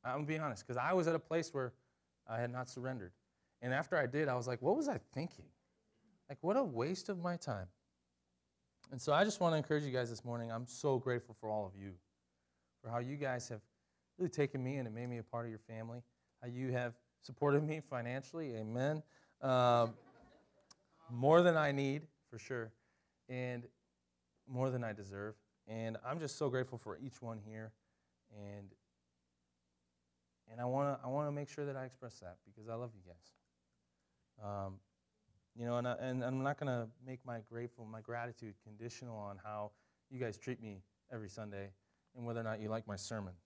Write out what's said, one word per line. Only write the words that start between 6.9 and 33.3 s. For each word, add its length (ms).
of 100
my 180
time." 320
And 80
so 120
I 120
just 160
wanna 160
encourage 260
you 80
guys 200
this 140
morning. 280
I'm 140
so 320
grateful 360
for 160
all 160
of 80
you, 240
for 100
how 80
you 180
guys 320
have 140
really 120
taken 320
me 140
in 100
and 80
made 140
me 100
a 60
part 220
of 40
your 80
family, 440
how 60
you 240
have 220
supported 400
me 180
financially, 760
amen, 460
um, 560
more 340
than 140
I 160
need, 340
for 100
sure, 340
and 380
more 240
than 140
I 80
deserve. 420
And 380
I'm 160
just 160
so 120
grateful 300
for 200
each 220
one 200
here, 320
and, 360
and 80
I 40
wanna, 380
I 60
wanna 240
make 160
sure 160
that 100
I 120
express 340
that, 240
because 240
I 60
love 200
you 100
guys. 280